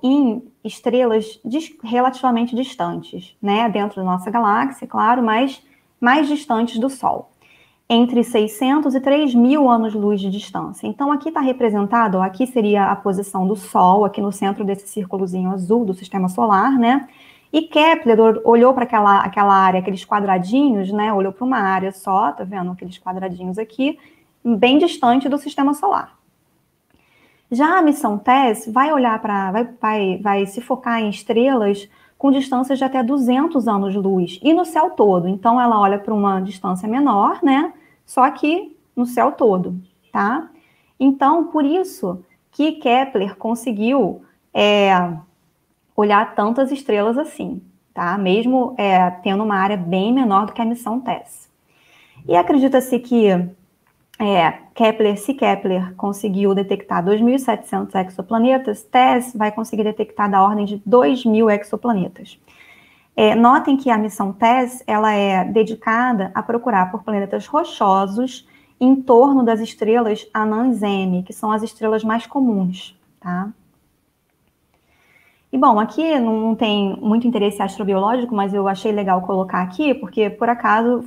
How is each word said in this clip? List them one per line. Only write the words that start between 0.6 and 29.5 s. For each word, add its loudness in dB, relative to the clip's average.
estrelas -2
dis-, -8
relativamente -2
distantes, -8
né? 0
Dentro -4
da -6
nossa -4
galáxia, -2
claro, 0
mas -2
mais 2
distantes -2
do -2
Sol. -6
Entre 2
seiscentos 0
e 0
três 2
mil 4
anos-luz 0
de -4
distância. -8
Então, -4
aqui -2
tá -4
representado, 0
ó, 0
aqui -2
seria 0
a 0
posição -4
do 0
Sol, 2
aqui -2
no -2
centro -4
desse -6
círculozinho -6
azul 0
do -4
sistema -4
solar, 2
né? 2
E 2
Kepler 2
or-, 4
olhou 6
pra -2
aquela, 4
aquela 2
área, 4
aqueles -6
quadradinhos, 0
né? -2
Olhou 0
pra -8
uma 0
área -2
só, -2
tá -12
vendo? -8
Aqueles -14
quadradinhos -8
aqui, -6
bem 4
distante 2
do -2
sistema -2
solar. -4
Já 2
a 6
missão 2
tess 2
vai 2
olhar 2
pra, -2